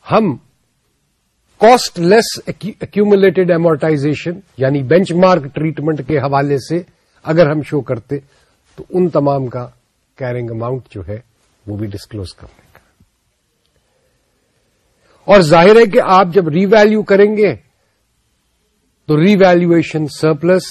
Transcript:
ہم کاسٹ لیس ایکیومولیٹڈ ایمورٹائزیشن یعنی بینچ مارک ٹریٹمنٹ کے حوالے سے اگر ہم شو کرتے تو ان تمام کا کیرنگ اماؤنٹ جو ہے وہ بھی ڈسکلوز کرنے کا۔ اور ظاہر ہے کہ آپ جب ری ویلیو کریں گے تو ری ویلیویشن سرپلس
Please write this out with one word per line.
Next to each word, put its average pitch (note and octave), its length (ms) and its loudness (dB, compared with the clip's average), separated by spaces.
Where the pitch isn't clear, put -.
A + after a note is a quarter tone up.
ہم F3+ 260 0
کاسٹ A3+ 380 4
لیس F#3 480 0
ایکیومولیٹڈ G3 1040 0
ایمورٹائزیشن D#3+ 880 -2
یعنی C3+ 260 -2
بینچ E3 300 2
مارک F3+ 300 2
ٹریٹمنٹ D3+ 520 -6
کے D3+ 120 -2
حوالے C#3 400 -2
سے E3 240 -6
اگر D#3+ 280 2
ہم D3+ 120 -4
شو D3 180 -6
کرتے C3 380 -10
تو - 140 -20
ان F3+ 200 -2
تمام C#3 380 -2
کا B2 220 -12
کیرنگ A#2+ 340 -8
اماؤنٹ A#2 400 -8
جو G2+ 180 -16
ہے G#2+ 100 -12
وہ G#2 100 -10
بھی G#2+ 100 -8
ڈسکلوز G2 480 -14
کرنے - 380 -20
کا۔ - 60 -20
اور G3 160 4
ظاہر E3+ 360 6
ہے A#3 100 6
کہ A3 180 0
آپ F#3+ 280 2
جب F3 160 0
ری F3 180 -2
ویلیو G#3+ 360 2
کریں G3+ 340 2
گے G3+ 180 0
تو D3+ 140 0
ری G3 160 4
ویلیویشن F3 720 2
سرپلس D#3+ 640 -2